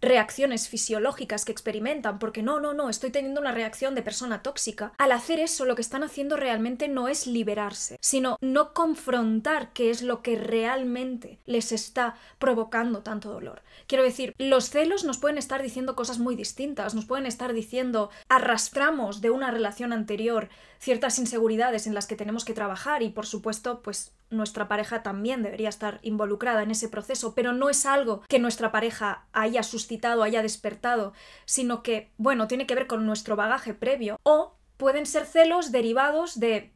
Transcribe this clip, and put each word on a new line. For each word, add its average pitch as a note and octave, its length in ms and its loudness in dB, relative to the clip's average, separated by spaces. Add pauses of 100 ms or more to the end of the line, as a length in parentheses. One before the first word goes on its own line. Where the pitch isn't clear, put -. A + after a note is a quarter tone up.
reacciones B3 680 4
fisiológicas A3 760 -2
que A3+ 80 -4
experimentan, G#3+ 640 -4
porque A3 240 -4
no, C#4+ 180 0
no, D4 140 -2
no, C#4+ 160 0
estoy A#3+ 200 -4
teniendo C#4 300 -2
una C4+ 120 -2
reacción A#3 420 -2
de A#3 80 -2
persona A3 400 -6
tóxica. G#3+ 560 -6
Al C#4 140 6
hacer D#4 280 2
eso, D#4+ 240 0
lo B3+ 100 2
que A#3 80 -2
están C4+ 200 -4
haciendo D4 340 -4
realmente B3 520 -2
no C4 200 0
es C#4+ 180 -2
liberarse, G#3+ 760 -2
sino C4 400 2
no C#4 340 2
confrontar B3+ 1000 0
qué A#3 180 2
es A#3+ 120 -2
lo A#3+ 200 -2
que A#3 140 0
realmente B3 1080 -2
les A#3 260 0
está A3+ 440 -2 (220)
provocando A3+ 640 0
tanto G#3 300 -8
dolor. - 300 -12 (240)
Quiero C4 180 4
decir, B3+ 340 0
los C4 320 4
celos E4+ 340 2
nos C4+ 140 -2
pueden D4 200 0
estar C4+ 240 -4
diciendo C4 340 -4
cosas A#3 220 -4
muy A#3+ 180 0
distintas, G#3+ 580 -6
nos A3 120 -4
pueden C4+ 200 -2
estar A#3+ 260 -4
diciendo, A3+ 580 -2 (180)
"Arrastramos C4 920 2
de A3+ 100 4
una C4 200 0
relación A#3 420 -2
anterior G#3+ 560 0 (300)
ciertas B3 400 0
inseguridades A3+ 680 2
en G#3+ 80 -2
las G3+ 120 -2
que G#3 100 -6
tenemos G#3+ 280 -4
que A3+ 80 -6
trabajar", A3 500 -2
y A3 60 2
por G#3+ 160 -6
supuesto, A3 560 -4
pues, - 320 -8 (160)
nuestra G#3+ 400 -2
pareja G#3+ 340 -2
también G#3+ 400 -2
debería G#3 260 -4
estar G#3 340 -6
involucrada G#3+ 600 0
en G#3+ 100 -2
ese A3+ 160 -2
proceso, A3+ 460 -6
pero B3 180 2
no C4+ 180 2
es C#4 160 2
algo C4 420 2
que C4 100 6
nuestra A#3 340 0
pareja A3 600 -2
haya A3 300 2
suscitado, A3+ 600 -2
haya A3 180 2
despertado, G#3+ 720 -2 (320)
sino A#3+ 380 0
que, G#3+ 340 -2
bueno, A3+ 320 2
tiene B3+ 180 -2
que B3+ 80 0
ver B3+ 140 2
con A3 180 0
nuestro G#3+ 300 0
bagaje A3 380 0
previo, A#3+ 500 -2
o D4+ 300 6 (220)
pueden C#4 300 2
ser D4+ 180 0
celos E4 460 6
derivados C4 720 2
de A3 360 0